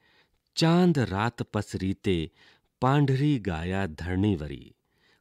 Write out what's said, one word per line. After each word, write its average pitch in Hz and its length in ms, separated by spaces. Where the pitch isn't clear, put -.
"चांद 170 440
रात 104 420
पसरीते 95 920
पांढरी 135 580
गाया 92 480
धरणीवरी", 82 880